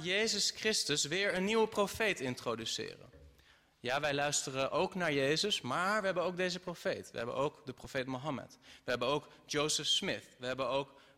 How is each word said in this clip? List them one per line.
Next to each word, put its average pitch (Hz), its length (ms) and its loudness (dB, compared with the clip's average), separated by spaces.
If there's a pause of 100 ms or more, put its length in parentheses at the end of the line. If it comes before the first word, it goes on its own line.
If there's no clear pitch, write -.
Jezus 202 500 2
Christus 208 540 0
weer 180 300 0
een 185 100 2
nieuwe 220 220 4
profeet 208 520 0
introduceren. 117 880 -4 (720)
Ja, 123 200 0
wij 147 140 2
luisteren 143 580 0
ook 180 240 2
naar 170 180 2
Jezus, 151 480 2
maar 180 380 0
we 196 60 0
hebben 180 180 2
ook 180 140 -2
deze 180 220 0
profeet. 165 520 -6
We - 60 -10
hebben 117 180 -4
ook 143 300 -2
de 127 80 -8
profeet 127 320 -6
Mohammed. 131 520 -6 (260)
We - 60 -4
hebben 123 180 2
ook 147 200 0 (180)
Joseph 147 420 0
Smith. - 500 0
We 123 80 -10
hebben 127 240 0
ook, 139 240 0 (240)